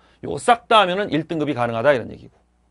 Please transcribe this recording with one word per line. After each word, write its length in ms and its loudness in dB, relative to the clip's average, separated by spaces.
요거 160 -6
싹 280 0
다 140 6
하면은 300 -2
일 160 -2
등급이 260 -4
가능하다 400 0
이런 180 -4
얘기고. 240 -20